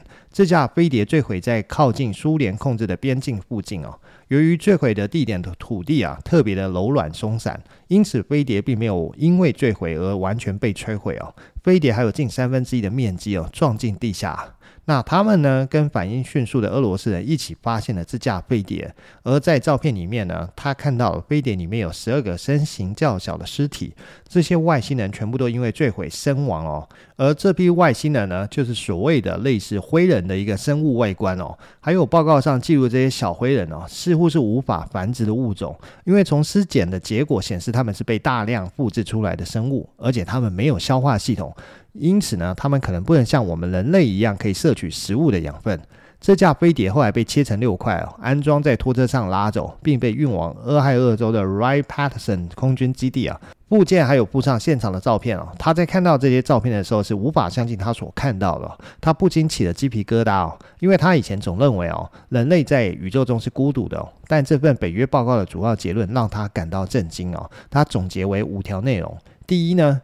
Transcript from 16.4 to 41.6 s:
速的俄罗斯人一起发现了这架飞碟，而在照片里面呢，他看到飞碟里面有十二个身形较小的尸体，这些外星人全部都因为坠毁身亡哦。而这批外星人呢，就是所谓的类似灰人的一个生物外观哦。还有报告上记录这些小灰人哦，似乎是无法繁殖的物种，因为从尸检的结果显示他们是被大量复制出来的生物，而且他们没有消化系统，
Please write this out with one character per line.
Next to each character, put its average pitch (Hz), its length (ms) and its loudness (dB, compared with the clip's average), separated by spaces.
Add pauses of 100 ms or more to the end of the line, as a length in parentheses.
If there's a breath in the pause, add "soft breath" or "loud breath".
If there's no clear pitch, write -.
速 123 160 -2
的 104 80 2
俄 110 140 0
罗 98 160 0
斯 110 140 -2
人 95 160 -2
一 156 100 0
起 - 240 -10
发 113 180 -2
现 110 160 -4
了 85 80 -4
这 - 140 -8
架 101 240 -4
飞 113 220 -2
碟， - 280 -8 (300 soft breath)
而 131 180 0
在 147 200 2
照 139 180 2
片 139 160 -2
里 87 140 -6
面 107 200 -4
呢， 85 280 -8
他 139 180 -4
看 139 220 -2
到 101 320 0
飞 147 120 0
碟 123 160 0
里 87 120 -4
面 110 120 -4
有 87 120 -4
十 - 200 -6
二 139 120 0
个 92 120 -4
身 147 300 0
形 101 300 -6
较 123 240 0
小 85 180 -8
的 82 80 -12
尸 143 220 -4
体， - 260 -10 (340 loud breath)
这 180 140 2
些 175 140 0
外 160 260 2
星 135 160 -4
人 101 140 -2
全 104 180 -6
部 123 80 -2
都 123 100 0
因 120 140 -2
为 117 100 0
坠 131 200 0
毁 82 180 -8
身 139 380 -2
亡 80 180 -4
哦。 76 240 -8 (280 soft breath)
而 139 180 4
这 190 180 2
批 180 160 4
外 170 240 4
星 151 200 -2
人 107 160 0
呢， 92 200 -4
就 139 160 -2
是 120 80 -4
所 95 300 -4
谓 147 180 2
的 90 180 -4
类 120 200 0
似 101 200 -4
灰 165 280 2
人 117 200 2
的 95 80 -2
一 98 80 -2
个 101 140 0
生 147 240 -2
物 143 160 2
外 107 160 0
观 92 240 -2
哦。 85 180 -10 (240 loud breath)
还 151 120 -2
有 180 120 4
报 160 200 4
告 151 180 6
上 135 180 2
记 156 160 2
录 131 140 4
这 120 80 0
些 131 100 4
小 120 240 -2
灰 123 220 0
人 90 180 0
哦， 80 160 -10
似 - 280 0
乎 170 120 4
是 170 120 2
无 113 200 2
法 90 320 -4
繁 101 220 -2
殖 117 100 -4
的 107 80 0
物 117 220 -2
种， 87 240 -8 (280 loud breath)
因 180 100 4
为 202 80 6
从 151 200 2
尸 202 220 2
检 101 240 0
的 92 100 -4
结 113 240 -2
果 110 160 0
显 92 220 -4
示 123 100 -4
他 120 120 0
们 107 100 -2
是 - 100 -8
被 113 140 0
大 120 260 -2
量 104 280 -2
复 127 180 -2
制 110 140 -2
出 110 180 -4
来 90 140 0
的 87 100 -8
生 113 240 -4
物， 135 180 -4 (100)
而 120 140 0
且 131 140 -2
他 123 140 -2
们 113 120 0
没 95 140 -2
有 131 140 2
消 131 200 0
化 127 180 2
系 104 180 -2
统， 80 180 -8 (380 loud breath)